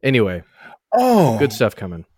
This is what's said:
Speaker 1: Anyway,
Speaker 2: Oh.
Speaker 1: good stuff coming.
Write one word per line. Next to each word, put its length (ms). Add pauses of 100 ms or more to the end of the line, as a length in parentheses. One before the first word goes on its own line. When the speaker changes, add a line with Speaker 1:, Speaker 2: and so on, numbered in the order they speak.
Speaker 1:
Anyway, 400 (520)
Speaker 2:
Oh. 440
Speaker 1:
good 140
stuff 240
coming. 300 (120)